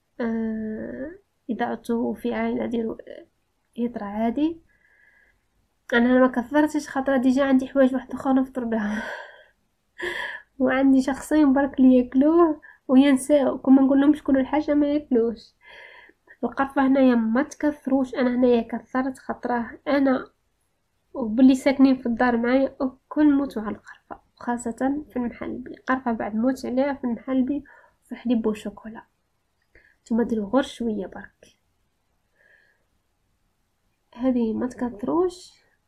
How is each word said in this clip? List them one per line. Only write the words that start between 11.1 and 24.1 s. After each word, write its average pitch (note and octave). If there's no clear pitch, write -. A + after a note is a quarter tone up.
برك C#4
اللي B3+
ياكلوه D4+
وينساو، C4
كون C4
ما C4+
نقول C#4
لهمش D4
كلوا C4+
الحاجه D4
ما D4
ياكلوش. A#3+
القرفه C4+
هنايا C4
ما A3+
تكثروش، C#4
انا B3
هنايا A#3+
كثرت C4
خاطره A#3+
انا C#4
وباللي C4
ساكنين C4+
في C4
الدار A#3+
معايا B3+
الكل D4
موتوا C#4
على G#3
القرفه، -